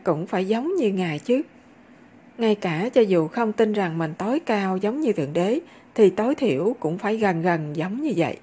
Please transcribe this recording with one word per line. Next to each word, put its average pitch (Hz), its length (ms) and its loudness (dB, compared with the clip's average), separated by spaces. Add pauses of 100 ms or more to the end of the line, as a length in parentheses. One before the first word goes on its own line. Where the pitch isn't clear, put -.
cũng 170 240 0
phải 185 200 -2
giống 254 280 -2
như 247 160 2
Ngài 175 280 -2
chứ. 254 220 0 (960)
Ngay 220 180 2
cả 185 380 -2
cho 254 80 6
dù 180 260 4
không 220 260 -2
tin 214 200 2
rằng 180 240 -2
mình 160 200 -2
tối 233 220 -2
cao 196 380 -2
giống 214 240 -2
như 240 120 0
Thượng 143 200 -4
Đế 196 260 0 (360)
thì 208 140 8
tối 220 260 0
thiểu 202 440 0
cũng 165 180 -2
phải 214 200 -2
gần 190 240 0
gần 160 340 0
giống 185 260 -4
như 294 160 -2
vậy. 156 260 0